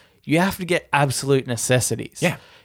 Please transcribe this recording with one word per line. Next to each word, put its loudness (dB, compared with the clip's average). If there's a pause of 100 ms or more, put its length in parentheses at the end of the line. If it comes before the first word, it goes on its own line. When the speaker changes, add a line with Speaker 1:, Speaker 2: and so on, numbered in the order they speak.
(240)
Speaker 1:
you 2
have 0
to -10
get -2
absolute 2
necessities." -2
Speaker 2:
Yeah. -2 (260)